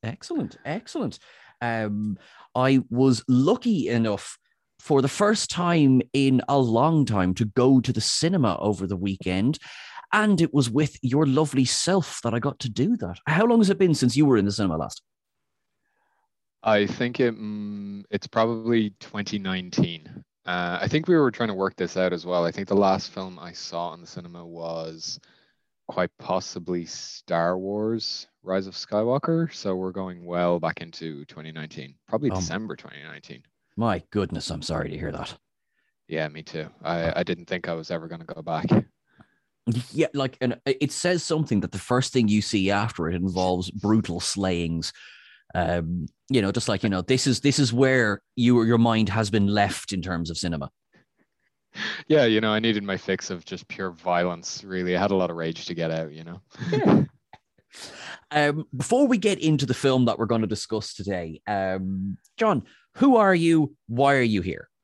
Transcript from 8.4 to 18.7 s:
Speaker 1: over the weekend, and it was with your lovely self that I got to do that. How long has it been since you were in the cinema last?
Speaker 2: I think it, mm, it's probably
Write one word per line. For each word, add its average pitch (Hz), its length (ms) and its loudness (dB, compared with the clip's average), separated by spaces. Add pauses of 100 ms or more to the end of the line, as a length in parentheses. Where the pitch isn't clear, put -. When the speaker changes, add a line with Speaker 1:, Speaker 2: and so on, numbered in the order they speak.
Speaker 1:
over 98 260 -2
the 92 120 -4
weekend, 95 600 -2 (540)
and 208 300 4
it 160 120 0
was 131 160 4
with 139 320 0
your 135 240 2
lovely 135 380 2
self - 600 -2
that 113 100 -2
I 120 60 0
got 135 200 -4
to 123 100 -6
do 165 280 0
that. 90 280 -8
How 160 200 2
long 233 140 4
has 196 100 6
it 196 100 2
been 175 160 6
since 123 220 2
you 151 80 6
were 131 120 6
in 98 80 4
the 101 60 0
cinema 98 260 0
last? - 240 -8 (1600)
Speaker 2:
I 104 260 4
think 120 340 -2
it, 120 140 2
mm, 104 760 -10
it's 101 160 -6
probably 113 720 0